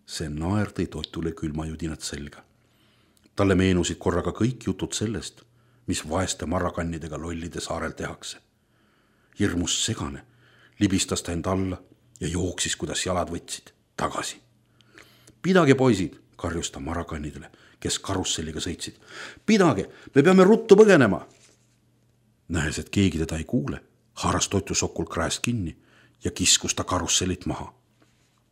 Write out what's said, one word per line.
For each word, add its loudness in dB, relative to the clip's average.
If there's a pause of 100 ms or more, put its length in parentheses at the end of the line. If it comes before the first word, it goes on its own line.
(140)
See -8
naer -2
tõi -2
Toitule -8
külmajudinad -8
selga. -12 (880)
Talle 4
meenusid 4
korraga 0
kõik -2
jutud -4
sellest, -6 (440)
mis -4
vaeste -4
marakannidega -4
lollide -8
saarel -6
tehakse. -12 (1000)
Hirmus -2
segane, -6 (580)
libistas 0
ta -8
end -4
alla -4 (400)
ja -6
jooksis, -4
kuidas -6
jalad -4
võtsid, -12 (240)
tagasi. -6 (1000)
„Pidage, 6
poisid!“ 2 (120)
karjus -6
ta -14
marakannidele, -8 (300)
kes -4
karusselliga -4
sõitsid. -8 (520)
„Pidage, 4 (240)
me 8
peame 8
ruttu 8
põgenema!“ 8 (1200)
Nähes, -4
et -10
keegi 2
teda -2
ei -6
kuule, -4 (320)
haaras -2
Toitu -2
sokult -4
kraest -4
kinni -2 (480)
ja -2
kiskus 0
ta -6
karussellit -2
maha. -8 (760)